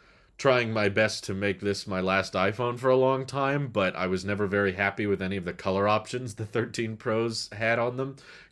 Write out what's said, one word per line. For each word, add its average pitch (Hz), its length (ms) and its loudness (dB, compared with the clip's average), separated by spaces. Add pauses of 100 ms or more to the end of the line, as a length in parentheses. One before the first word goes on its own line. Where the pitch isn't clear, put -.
(380)
trying 123 340 2
my 107 160 2
best 107 380 2
to 104 80 -6
make 98 260 -2
this 101 260 -2
my 95 140 -2
last 92 340 2
iPhone 107 460 0
for 131 100 2
a 127 60 6
long 131 300 4
time, 139 420 -2
but 104 280 0
I 92 120 -2
was 92 160 -2
never 101 240 -2
very 98 240 2
happy 101 340 0
with 101 160 0
any 95 140 -2
of 95 80 -4
the 87 80 -4
color 98 360 0
options 110 480 0
the 110 100 -8
thirteen 113 500 -4
Pros 113 560 -2
had 113 260 0
on 123 200 -2
them. 135 180 -6 (360)